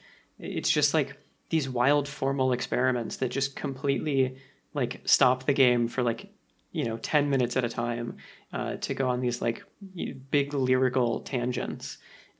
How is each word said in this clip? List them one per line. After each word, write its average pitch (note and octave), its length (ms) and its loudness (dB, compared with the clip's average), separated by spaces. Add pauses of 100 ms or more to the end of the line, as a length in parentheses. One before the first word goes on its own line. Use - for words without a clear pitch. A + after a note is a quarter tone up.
(380)
it's E3 320 -4
just, - 240 0
like, D3+ 240 0 (320)
these D3 180 0
wild C3+ 400 2
formal C#3 460 0
experiments B2 640 0
that C3 100 -2
just - 300 -4
completely, C#3 800 0 (360)
like, - 300 -2
stop B2+ 400 2
the D3 100 2
game B2 360 4
for, - 120 -2
like, A#2 300 -2 (400)
you D#3 140 -2
know, A2+ 120 -2
ten D3 320 0
minutes C3 280 2
at B2 80 2
a A#2 40 0
time, A#2+ 460 -4 (380)
uh, A#2 220 -4
to B2+ 180 -6
go C3 160 0
on B2 100 0
these, B2 220 -2
like, A#2+ 220 -2 (320)
y-, E3 180 -4 (180)
big C#3+ 220 2
lyrical B2+ 680 2
tangents, - 760 -4 (420)